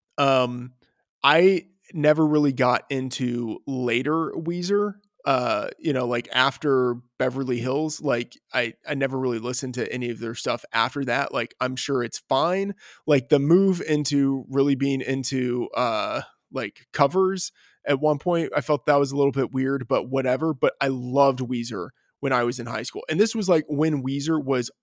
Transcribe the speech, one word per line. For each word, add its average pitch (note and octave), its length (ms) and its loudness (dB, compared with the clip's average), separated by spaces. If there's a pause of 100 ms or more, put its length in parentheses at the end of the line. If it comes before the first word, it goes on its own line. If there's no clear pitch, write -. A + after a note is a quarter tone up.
(180)
Um, B2+ 560 0 (500)
I E3+ 440 6 (260)
never D3+ 320 4
really D3+ 280 4
got B2 360 2
into B2 760 -4
later C3 720 -2
Weezer. F3+ 600 -2 (300)
Uh, B2 440 0 (100)
you D#3 120 -2
know, B2+ 140 0
like, A#2+ 260 -4
after C3 680 2 (200)
Beverly C3 400 -2
Hills, C#3 420 -2
like, B2 380 -4 (160)
I, A#2+ 220 -2 (120)
I D3+ 60 -4
never C3+ 240 -2
really B2 220 -2
listened B2 340 -6
to A#2+ 180 -4
any B2 200 -6
of A2+ 80 -10
their A#2 160 -8
stuff B2 360 -4
after A#2+ 340 0
that. B2+ 280 -2
Like, A#2+ 260 -6
I'm B2+ 160 -2
sure B2+ 280 -2
it's - 160 -8 (100)
fine. F#3 460 0 (320)
Like, C#3 220 2
the C#3+ 100 6
move F3 420 4
into C#3+ 680 0
really C#3 260 2
being C3+ 260 0
into, B2+ 720 -2
uh, A2+ 460 -2 (300)
like, A#2+ 420 -8
covers F#3 580 0 (360)
at C#3+ 120 2
one D3 200 0
point, E3+ 360 -2
I B2 60 0
felt D3 240 -2
that C#3+ 140 4
was C#3 120 0
a C#3 40 -6
little C#3 160 2
bit B2+ 200 -2
weird, C3 360 -2
but A#2+ 220 0
whatever. C3 440 0
But C#3 260 2
I C#3 100 0
loved C3 500 2
Weezer A#2+ 500 -6 (300)
when C#3 120 -2
I A#2+ 120 2
was A#2+ 160 -2
in A#2 80 -10
high A#2 160 -6
school. - 260 -10
And D#3+ 100 0
this A3 140 2
was, G3+ 160 -2
like, D#3+ 180 2
when D3 360 0
Weezer C#3+ 400 -2
was C3 260 -2 (140)